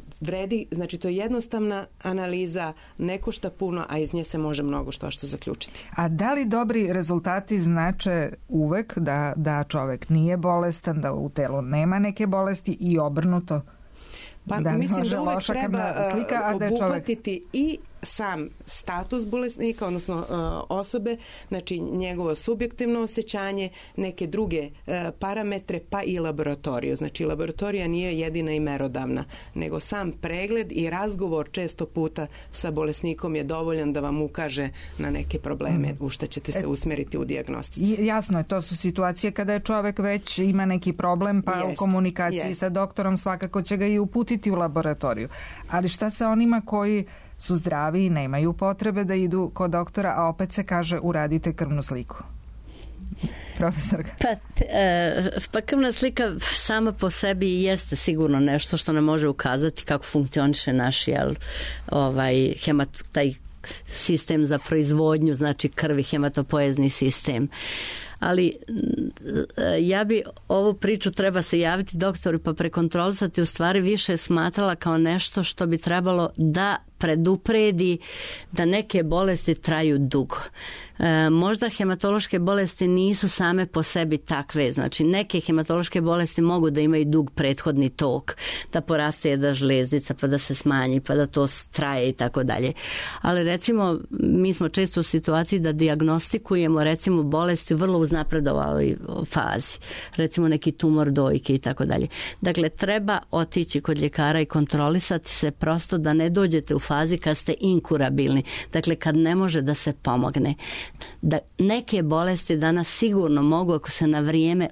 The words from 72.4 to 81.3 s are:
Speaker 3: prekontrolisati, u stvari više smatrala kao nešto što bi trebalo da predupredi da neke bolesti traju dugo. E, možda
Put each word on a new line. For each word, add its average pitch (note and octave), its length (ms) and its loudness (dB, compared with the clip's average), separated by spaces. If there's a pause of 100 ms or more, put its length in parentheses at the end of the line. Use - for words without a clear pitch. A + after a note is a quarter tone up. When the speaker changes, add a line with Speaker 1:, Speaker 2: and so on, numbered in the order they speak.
Speaker 3:
prekontrolisati, E3+ 880 0
u E3+ 40 4
stvari F3 360 2
više F#3+ 360 2
smatrala F3 580 2
kao E3 220 0
nešto F3 460 2
što - 240 -2
bi E3 100 2
trebalo F3 600 2
da E3+ 380 2 (220)
predupredi F#3 1000 2 (540)
da F3 140 0
neke G3 380 2
bolesti E3+ 520 2
traju D#3 440 2
dugo. C3+ 360 2 (640)
E, D#3+ 300 4
možda G3 400 4